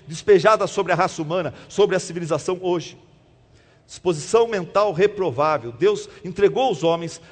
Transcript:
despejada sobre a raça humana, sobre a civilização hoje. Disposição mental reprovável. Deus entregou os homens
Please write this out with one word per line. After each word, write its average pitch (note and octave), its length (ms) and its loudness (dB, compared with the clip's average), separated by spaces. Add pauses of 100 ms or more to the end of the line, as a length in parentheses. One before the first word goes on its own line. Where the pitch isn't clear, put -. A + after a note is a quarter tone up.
despejada G3 600 4
sobre F#3 240 -2
a E3+ 60 2
raça F3 260 0
humana, D#3 320 -4 (140)
sobre F#3+ 260 2
a F3+ 60 0
civilização E3+ 600 -4
hoje. F3+ 380 -4 (880)
Disposição F3+ 640 0
mental G3 440 0
reprovável. D3+ 800 0
Deus F#3+ 380 -2 (160)
entregou G3 480 2
os C#3+ 100 -4
homens E3 380 -2 (100)